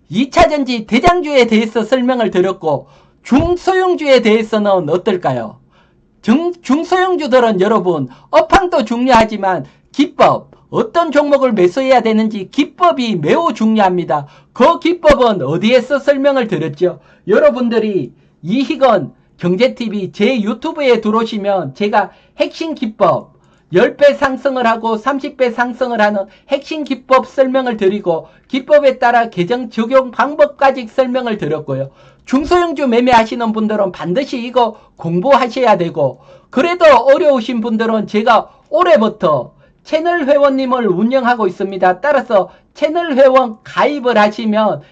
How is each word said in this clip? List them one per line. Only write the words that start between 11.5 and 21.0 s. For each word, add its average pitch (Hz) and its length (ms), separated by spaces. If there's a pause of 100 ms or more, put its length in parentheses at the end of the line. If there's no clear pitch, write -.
매수해야 247 480
되는지 220 500
기법이 277 680
매우 262 360
중요합니다. 196 720 (260)
그 302 280
기법은 254 640
어디에서 226 560
설명을 269 500
드렸죠? 160 520 (280)
여러분들이 226 840 (280)
이희건 233 680 (240)
경제티비 202 760
제 233 300
유튜브에 247 580